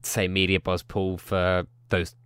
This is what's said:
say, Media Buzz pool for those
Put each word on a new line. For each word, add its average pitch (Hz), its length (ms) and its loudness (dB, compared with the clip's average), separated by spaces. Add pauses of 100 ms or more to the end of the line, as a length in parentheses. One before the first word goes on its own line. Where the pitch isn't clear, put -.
say, 101 260 -2
Media 92 320 2
Buzz 92 220 -2
pool 95 360 -4
for 90 480 0 (240)
those 90 260 0 (100)